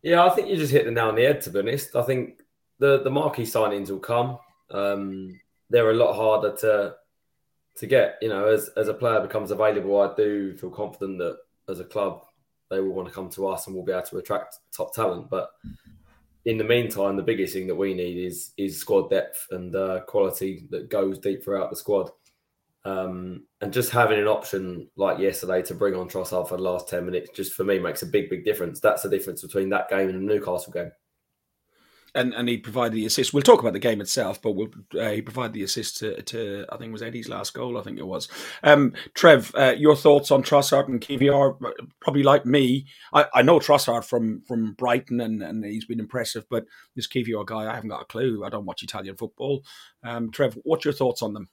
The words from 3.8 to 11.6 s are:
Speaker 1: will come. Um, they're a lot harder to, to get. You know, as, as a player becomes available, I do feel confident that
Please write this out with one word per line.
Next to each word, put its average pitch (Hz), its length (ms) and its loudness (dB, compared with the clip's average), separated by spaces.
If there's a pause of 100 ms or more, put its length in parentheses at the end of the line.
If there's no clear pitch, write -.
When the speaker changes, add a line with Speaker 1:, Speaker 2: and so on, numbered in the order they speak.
Speaker 1:
will 95 100 -6
come. 123 380 -2 (320)
Um, 98 680 -4 (320)
they're 117 200 6
a 110 40 4
lot 117 200 4
harder 107 440 2
to, 107 360 2 (840)
to - 100 -10
get. 123 360 4
You 113 60 -2
know, 101 180 0
as, 110 300 4
as 107 120 0
a 110 60 -2
player 113 260 0
becomes 101 300 -6
available, 101 500 2
I 98 140 2
do 104 420 0
feel 90 140 -12
confident 98 480 -8
that 85 180 -4 (320)